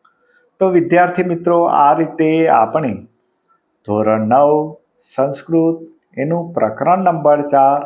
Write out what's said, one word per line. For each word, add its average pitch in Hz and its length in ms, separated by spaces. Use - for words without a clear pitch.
તો 190 100
વિદ્યાર્થી 175 540
મિત્રો, 170 420
આ 143 280
રીતે 160 540
આપણે 120 600
ધોરણ 107 340
નવ 147 560
સંસ્કૃત 165 800
એનું 170 340
પ્રકરણ 156 460
નંબર 151 440
ચાર 139 440